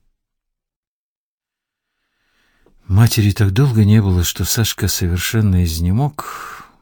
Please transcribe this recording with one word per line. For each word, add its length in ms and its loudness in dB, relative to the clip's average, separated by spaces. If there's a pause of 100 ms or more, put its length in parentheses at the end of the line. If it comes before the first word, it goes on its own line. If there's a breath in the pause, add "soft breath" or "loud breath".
(2750)
Матери 440 2
так 200 0
долго 320 2
не 180 4
было, 220 2
что 220 -6
Сашка 420 -4
совершенно 760 0
изнемог. 1000 -4 (160 loud breath)